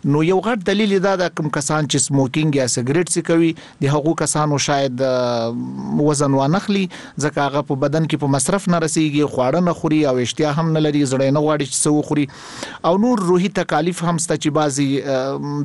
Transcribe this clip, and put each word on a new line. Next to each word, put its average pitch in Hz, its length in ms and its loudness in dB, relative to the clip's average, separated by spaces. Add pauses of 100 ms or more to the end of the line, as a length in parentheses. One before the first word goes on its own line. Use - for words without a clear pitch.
نو 147 180 2
یو 185 160 2
غټ 202 320 -2
دلیل 196 260 2
یې 185 80 2
دا 196 100 2
ده، 180 140 -2
کوم 151 200 -4
کسان 151 360 0
چې 143 120 0 (100)
سموکینګ 139 480 2
یا 135 100 2
سګریټ 135 440 0
څکوي، 165 440 2 (280)
د 139 120 2
هغو 151 200 0 (100)
کسانو 151 340 0
شاید، 135 440 0
آه، 123 520 0 (460)
وزن 147 340 2
وانخلي، 180 560 0 (300)
ځکه 143 180 -2
هغه 143 240 0
په 143 140 -4
بدن 143 300 0
کې 156 200 -2
په - 20 0 (100)
مصرف 190 300 -2
نه 175 120 2
رسیږي، 156 440 0 (120)
خواړه 131 340 2
نه 165 40 0
خوري 156 340 0
او 127 100 2
اشتها 147 340 0 (100)
هم 160 120 0
نه 156 60 2
لري، 147 260 2
زړه 131 160 0
یې 135 100 4
نه 147 80 2
غواړي 151 300 0
چې - 140 -6
څه - 40 0
وخوري. 147 400 2 (580)
او 175 120 4
نور 226 340 2
روحي 180 180 2 (120)
تکالیف 165 420 -2
هم 170 140 0
شته 160 180 -2
چې 151 280 0
بعضي، 139 400 0
آه، 139 600 -4